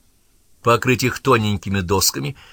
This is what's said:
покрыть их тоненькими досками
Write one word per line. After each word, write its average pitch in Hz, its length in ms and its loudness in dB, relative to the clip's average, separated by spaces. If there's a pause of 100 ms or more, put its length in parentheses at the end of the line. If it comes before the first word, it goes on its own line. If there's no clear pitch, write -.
(640)
покрыть 120 400 2
их 123 160 -2
тоненькими 104 600 0
досками 101 560 -2 (160)